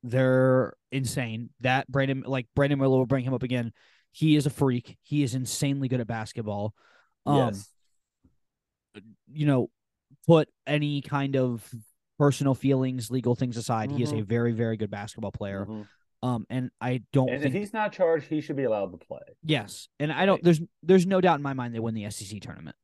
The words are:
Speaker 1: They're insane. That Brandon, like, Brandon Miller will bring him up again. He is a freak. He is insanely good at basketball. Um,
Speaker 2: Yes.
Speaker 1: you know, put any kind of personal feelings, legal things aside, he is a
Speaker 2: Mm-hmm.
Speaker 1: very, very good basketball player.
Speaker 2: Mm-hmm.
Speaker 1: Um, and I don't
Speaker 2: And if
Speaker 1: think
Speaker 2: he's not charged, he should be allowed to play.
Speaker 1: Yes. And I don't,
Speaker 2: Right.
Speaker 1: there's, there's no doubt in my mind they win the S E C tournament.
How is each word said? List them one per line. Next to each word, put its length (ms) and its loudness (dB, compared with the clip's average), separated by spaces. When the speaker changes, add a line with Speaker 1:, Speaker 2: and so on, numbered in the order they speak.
Speaker 1:
They're 720 4
insane. 580 -4
That 300 0
Brandon, 360 0
like, 280 -4
Brandon 240 2
Miller 200 4
will 80 2
bring 180 -2
him 80 -2
up 100 -2
again. 300 -4
He 260 4
is 80 2
a 60 0
freak. 520 -2
He 200 -2
is 120 -2
insanely 540 -2
good 120 2
at 60 -6
basketball. 680 -6
Um, 120 2
Speaker 2:
Yes. 360 0
Speaker 1:
you 140 -2
know, 240 2
put 240 4
any 340 0
kind 360 -2
of 300 0
personal 360 4
feelings, 560 0
legal 240 0
things 220 -2
aside, 340 -2
he 120 -2
is 100 -2
a 40 -2
Speaker 2:
Mm-hmm. 80 -4
Speaker 1:
very, 280 0
very 240 -2
good 140 -4
basketball 420 -8
player. 320 -6
Speaker 2:
Mm-hmm. 180 -10
Speaker 1:
Um, 260 -4
and 200 -4
I 220 -4
don't 160 4
Speaker 2:
And 100 -2
if 40 -4
Speaker 1:
think 140 0
Speaker 2:
he's 160 -6
not 200 -2
charged, 360 2
he 120 -2
should 140 -8
be 80 -2
allowed 300 0
to 60 -18
play. 240 -16
Speaker 1:
Yes. 460 -4
And 140 -2
I 140 0
don't, 100 4
Speaker 2:
Right. 80 -8
Speaker 1:
there's, 160 6
there's 220 6
no 140 2
doubt 160 4
in 60 -6
my 120 -4
mind 200 -6
they 60 -4
win 140 -2
the 100 -6
S 180 -10
E 40 -12
C 120 -10
tournament. 460 -16